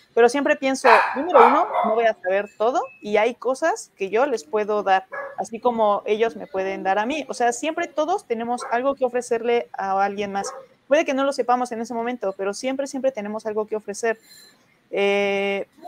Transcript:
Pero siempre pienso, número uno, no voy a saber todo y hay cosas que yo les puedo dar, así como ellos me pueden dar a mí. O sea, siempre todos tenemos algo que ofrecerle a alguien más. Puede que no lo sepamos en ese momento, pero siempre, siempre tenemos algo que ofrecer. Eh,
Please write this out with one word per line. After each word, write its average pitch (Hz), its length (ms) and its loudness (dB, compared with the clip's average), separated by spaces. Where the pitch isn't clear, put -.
Pero 233 140 8
siempre 285 280 2
pienso, 262 320 2
número 285 320 6
uno, 302 180 4
no 220 80 0
voy 233 100 2
a 220 80 4
saber 196 460 -2
todo 262 240 0
y 208 160 -2
hay 233 180 2
cosas 320 600 -4
que 196 140 -6
yo 226 160 2
les 233 180 -4
puedo 208 380 -2
dar, 190 240 2
así 226 220 -10
como 226 440 2
ellos 220 320 0
me 185 100 -12
pueden 190 360 -4
dar 190 160 0
a 214 80 -2
mí. 294 240 -4
O 208 40 -8
sea, 240 200 0
siempre 330 340 -4
todos 330 380 -2
tenemos 233 440 -6
algo 254 260 0
que 247 100 0
ofrecerle 240 680 -2
a 196 320 -2
alguien 202 260 -4
más. 196 220 -6
Puede 302 180 4
que 285 80 -2
no 269 100 0
lo 277 80 0
sepamos 247 400 0
en 226 80 -8
ese 233 140 -8
momento, 226 420 -4
pero 196 160 -4
siempre, 269 340 -6
siempre 269 260 -2
tenemos 214 340 -8
algo 214 200 -2
que 214 100 -6
ofrecer. 214 420 -4
Eh, 202 720 0